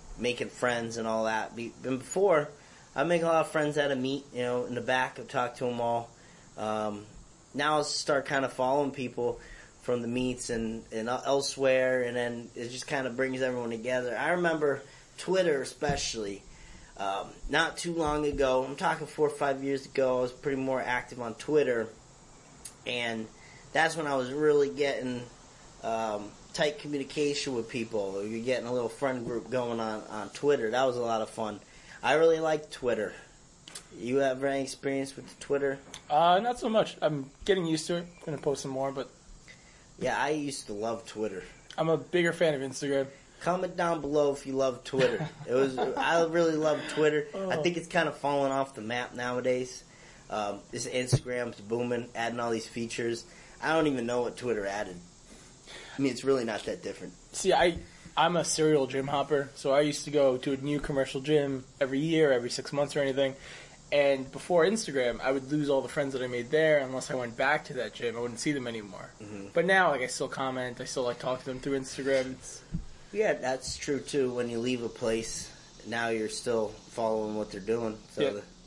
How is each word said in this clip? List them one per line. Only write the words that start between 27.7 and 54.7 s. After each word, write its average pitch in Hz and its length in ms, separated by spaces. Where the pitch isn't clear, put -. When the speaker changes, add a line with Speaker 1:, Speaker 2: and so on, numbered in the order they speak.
Speaker 1:
You're 113 200
getting 120 240
a 123 40
little 120 160
friend 127 380
group 117 240
going 120 300
on, 110 220
on 104 280
Twitter. 131 400
That 127 140
was 123 120
a 123 60
lot 113 180
of 107 80
fun. 107 300
I 127 120
really 160 260
like 156 300
Twitter. 110 420
You 123 200
have 135 260
any 139 180
experience 135 540
with - 240
Twitter? 139 380
Speaker 2:
Uh, 170 320
not 247 180
so 262 80
much. 220 340
I'm 147 280
getting 190 220
used 160 220
to 175 80
it. 170 40
I'm - 40
gonna 147 140
post 139 240
some 139 80
more, 135 220
but 135 180
Speaker 1:
Yeah, 120 220
I 139 100
used 143 360
to 110 60
love 110 340
Twitter. 98 380
Speaker 2:
I'm 160 100
a 160 80
bigger 170 360
fan 165 220
of 131 140
Instagram. 139 380
Speaker 1:
Comment 180 360
down 170 240
below 143 320
if 135 120
you 135 80
love 131 300
Twitter. 131 460
Speaker 2:
<laughs> - 100
Speaker 1:
It 120 60
was, 131 240
I 160 460
really 160 320
love 151 240
Twitter. 151 380
I 196 60
Speaker 2:
Oh. 156 60
Speaker 1:
think 175 140
it's 170 100
kinda 160 240
fallen 143 400
off 135 240
the 113 60
map 120 340
nowadays. 123 720
Um, 101 300
this 120 140
Instagram's 123 760
booming, 120 540
adding 117 260
all 117 100
these 110 160
features. 117 580
I 147 100
don't 160 140
even 127 180
know 123 180
what 117 140
Twitter 110 300
added. 98 300